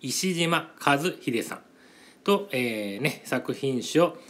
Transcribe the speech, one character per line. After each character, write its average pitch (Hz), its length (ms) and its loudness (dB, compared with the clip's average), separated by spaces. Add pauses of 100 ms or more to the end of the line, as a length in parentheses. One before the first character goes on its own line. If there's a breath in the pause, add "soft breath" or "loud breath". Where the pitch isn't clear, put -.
石 180 340 -2
島 165 440 0
和 143 200 4
秀 135 440 -2
さ - 140 -10
ん - 40 -18 (640 loud breath)
と、 202 300 2
え 107 480 -2
ー、 - 20 0
ね、 - 220 -2
作 - 280 -2
品 127 300 -2
賞 165 340 2 (140 loud breath)